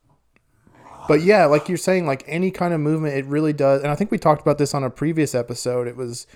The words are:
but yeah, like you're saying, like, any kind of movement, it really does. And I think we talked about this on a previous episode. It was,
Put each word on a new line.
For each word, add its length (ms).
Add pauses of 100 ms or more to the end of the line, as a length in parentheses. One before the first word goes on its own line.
(1080)
but 140
yeah, 240
like 240
you're 80
saying, 300
like, 200
any 240
kind 220
of 60
movement, 360
it 100
really 280
does. 280
And 100
I 40
think 160
we 60
talked 240
about 160
this 160
on 100
a 60
previous 460
episode. 520
It 80
was, 400